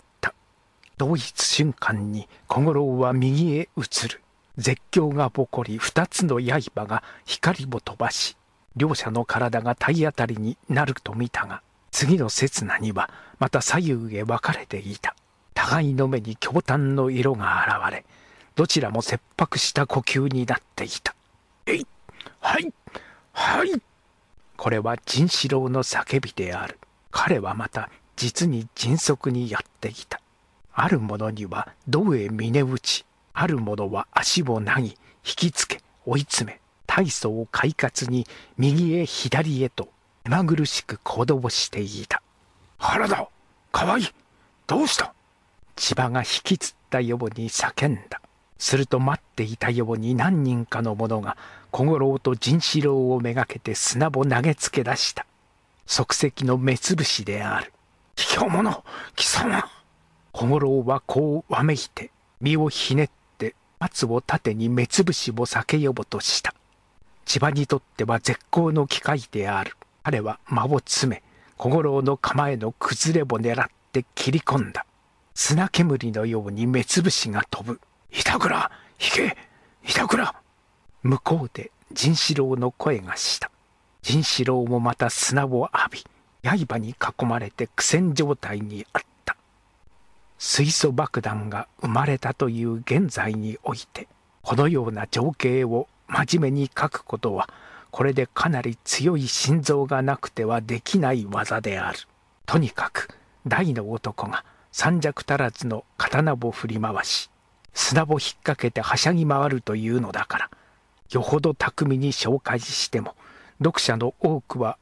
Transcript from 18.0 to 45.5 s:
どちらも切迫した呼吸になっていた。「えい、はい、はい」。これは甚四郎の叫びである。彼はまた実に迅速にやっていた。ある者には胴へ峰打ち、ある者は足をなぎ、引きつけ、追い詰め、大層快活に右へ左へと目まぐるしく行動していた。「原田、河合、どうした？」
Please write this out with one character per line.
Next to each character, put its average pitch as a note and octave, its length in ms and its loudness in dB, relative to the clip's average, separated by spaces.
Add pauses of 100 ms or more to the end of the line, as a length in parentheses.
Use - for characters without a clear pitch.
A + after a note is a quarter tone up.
ど E3 80 4
ち - 140 2
ら A2 80 -2
も A2 120 -2
切 - 220 -4 (140)
迫 - 200 0
し - 140 -2
た C#3+ 160 2
呼 C3+ 140 0
吸 C3+ 260 0
に B2+ 180 0
な A#2+ 120 0
っ - 40 -6 (140)
て - 80 -6
い - 60 -10
た。 - 260 -6 (500)
「え - 120 0
い、 D4 100 -6 (540)
は - 180 0
い、 E4+ 140 -6 (580)
は - 320 0
い」。 F#4 80 0 (840)
こ - 120 -2
れ A2+ 100 2
は A2+ 180 -2
甚 D#3+ 320 2
四 - 180 0
郎 C3 220 2
の C3 120 0
叫 - 380 -2
び - 160 -10
で F2+ 180 -4
あ - 140 -6
る。 - 100 -14 (320)
彼 - 300 0
は G2 140 -6
ま A2 160 -6
た G#2+ 200 -8 (280)
実 D#3+ 320 0
に A#2 260 -2
迅 B2+ 220 0
速 C3+ 340 0
に B2 180 -2
や G2+ 100 -4
っ - 20 -6 (180)
て - 80 -6
い A2+ 60 -8
た。 - 260 -12 (540)
あ - 160 0
る F3 100 2
者 G#2+ 300 -4
に G#2+ 160 -8
は - 240 -8 (180)
胴 D3+ 300 2
へ G2+ 100 -2
峰 A2+ 360 0
打 B2+ 180 -2
ち、 - 240 -4 (260)
あ D#3+ 160 0
る D3+ 120 0
者 G#2 340 -4
は - 180 -4
足 - 320 2
を A#2 160 0
な G#2+ 220 0
ぎ、 A#2 80 0
引 - 60 -18 (280)
き - 300 0
つ - 120 -2
け、 - 160 -10 (240)
追 B2+ 120 2
い - 60 2
詰 - 280 -4
め、 - 80 -18 (260)
大 F#3+ 240 2
層 A2+ 440 -2
快 D3+ 200 0
活 B2 380 -2
に B2 160 0 (300)
右 D#3 360 4
へ E3+ 120 2
左 C#3 580 0
へ B2+ 60 2
と - 180 -8 (380)
目 A#2+ 60 -2
ま F3+ 120 4
ぐ D#3+ 140 4
る D#3 80 2
し - 180 -4
く - 180 -10
行 - 240 -2
動 B2+ 240 2
し - 220 -2
て - 80 -6
い G#2 280 -6
た。 - 140 -4 (560)
「原 - 300 0
田、 - 220 -2 (420)
河 F#3+ 260 2
合、 - 20 2 (680)
ど B3 160 2
う D4 60 2
し - 80 0
た？」 - 160 -2 (640)